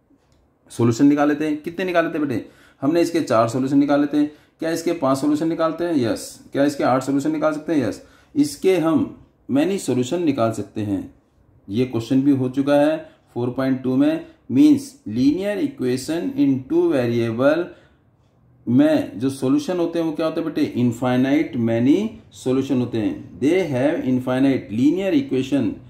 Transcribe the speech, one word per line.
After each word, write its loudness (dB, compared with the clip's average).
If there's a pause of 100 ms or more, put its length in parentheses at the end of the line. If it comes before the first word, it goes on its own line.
(720)
सॉल्यूशन 2
निकाले 4
थे, -2
कितने -6
निकाले 0
थे -6
बेटे? -4 (360)
हमने 2
इसके 0
चार 2
सॉल्यूशन 0
निकाले 2
थे। 0
क्या -10
इसके -4
पांच 0
सॉल्यूशन 0
निकालते -2
हैं? -2
यस। -2 (280)
क्या 0
इसके -2
आठ 2
सॉल्यूशन -2
निकाल -2
सकते -6
हैं? 0
यस। -8 (340)
इसके 2
हम 2 (480)
many 0
सॉल्यूशन -2
निकाल 0
सकते -8
हैं, -4 (540)
ये 0
क्वेश्चन -2
भी 4
हो 0
चुका 0
है 2 (360)
फ़ोर -2
पॉइंट -2
टू -2
में। 0 (260)
मीन्स 4 (160)
linear 0
equation -4 (100)
in 4 (160)
two 2
variable 0 (1040)
में 2
जो -2
सॉल्यूशन -2
होते -2
हैं -2
वो -4
क्या -4
होते -4
हैं -4
बेटे? -2 (140)
इनफाइनाइट 0
many 4 (380)
सॉल्यूशन -2
होते -4
हैं। -4
They 2 (140)
have 0
infinite 0
linear 2
equation, 0 (220)